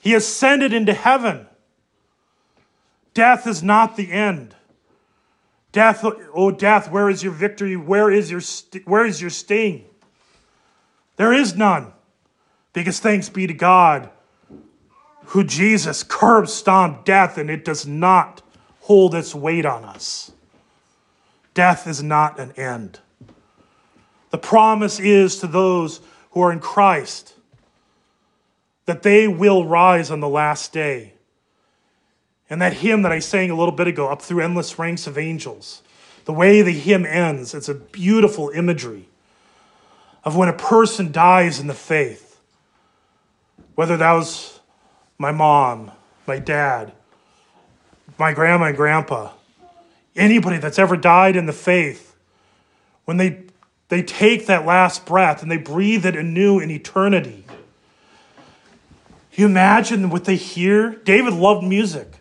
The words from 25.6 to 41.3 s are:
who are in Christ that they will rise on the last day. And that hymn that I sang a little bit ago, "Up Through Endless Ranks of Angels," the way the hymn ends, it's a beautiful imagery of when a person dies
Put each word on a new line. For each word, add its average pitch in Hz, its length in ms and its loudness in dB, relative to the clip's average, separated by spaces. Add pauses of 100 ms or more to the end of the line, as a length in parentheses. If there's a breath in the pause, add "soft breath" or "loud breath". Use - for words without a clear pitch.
who 175 100 -4
are 180 100 4
in 165 100 -6
Christ 180 720 -2 (1500)
that 170 160 -8
they 208 260 4
will 185 380 2
rise 170 440 4
on 151 100 -6
the 147 100 -4
last 151 420 -2
day. 135 400 -8 (1400)
And 160 140 -6
that 180 100 0
hymn 214 300 0
that 175 100 0
I 160 60 -2
sang 185 320 -4
a 165 40 -4
little 165 200 0
bit 180 120 -2
ago, 151 220 -4
"Up 143 140 -8
Through 175 180 -4
Endless 170 380 -6
Ranks 170 280 -8
of 143 120 -10
Angels," 151 640 -12 (420 soft breath)
the 156 80 -8
way 196 300 6
the 175 100 2
hymn 175 320 0
ends, 156 480 -4
it's 147 160 -14
a 143 60 -6
beautiful 180 720 0
imagery 143 640 -6 (1120 soft breath)
of 156 100 -6
when 180 140 2
a 165 60 -2
person 214 580 0
dies 170 480 4